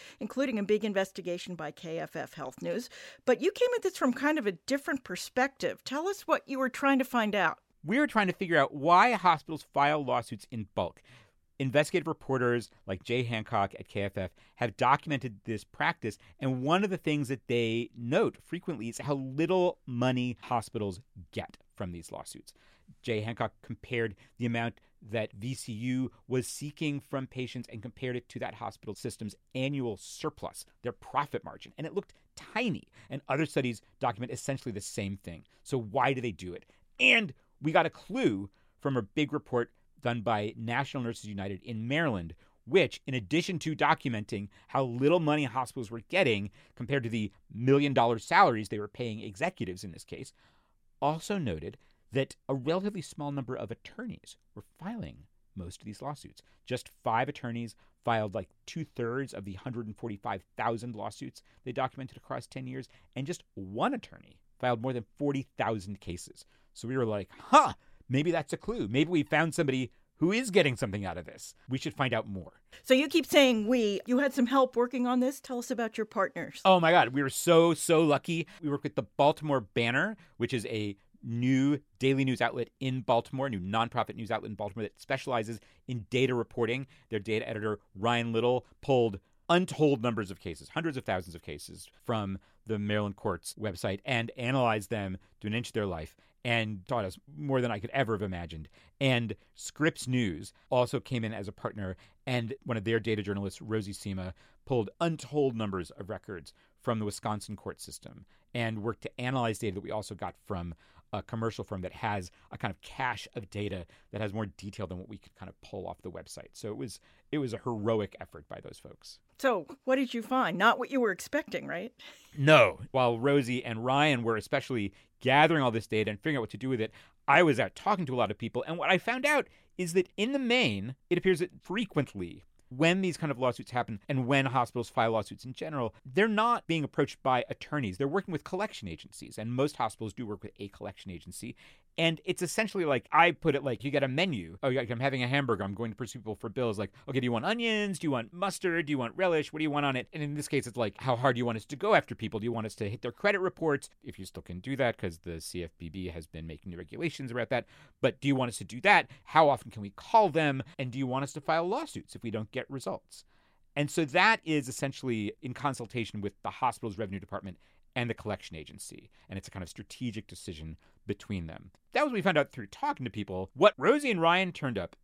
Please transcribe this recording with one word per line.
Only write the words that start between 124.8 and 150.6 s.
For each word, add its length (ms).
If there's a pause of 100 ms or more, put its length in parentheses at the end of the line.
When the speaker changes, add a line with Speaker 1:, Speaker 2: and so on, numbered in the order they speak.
Speaker 2:
gathering 420
all 80
this 160
data 240
and 80
figuring 200
out 40
what 80
to 60
do 140
with 100
it, 120 (360)
I 140
was 180
out 140
talking 320
to 80
a 20
lot 140
of 80
people. 280
And 120
what 120
I 60
found 300
out 220 (280)
is 160
that 240
in 160
the 60
main, 560 (160)
it 80
appears 220
that 100 (100)
frequently 840 (320)
when 280
these 160
kind 120
of 80
lawsuits 320
happen 380
and 180
when 200
hospitals 420
file 220
lawsuits 340
in 80
general, 420 (120)
they're 200
not 400
being 180
approached 380
by 280
attorneys. 480
They're 100
working 240
with 120
collection 440
agencies, 480
and 160
most 240
hospitals 380
do 120
work 160
with 160
a 100
collection 420
agency. 440 (440)
And 260
it's 160
essentially 460
like, 260
I 200
put 220
it 80
like, 220
you 60
get 120
a 60
menu. 540
"Oh, 80
like, 180
I'm 100
having 240
a 60
hamburger. 340
I'm 120
going 160
to 60
pursue 240
people 140
for 140
bills." 300
Like, 120 (160)
"Okay, 140
do 60
you 60
want 120
onions? 540
Do 80
you 40
want 220
mustard? 540
Do 60
you 40
want 180
relish? 380
What 60
do 40
you 80
want 140
on 120
it?" 180
And 80
in 100
this 160
case, 180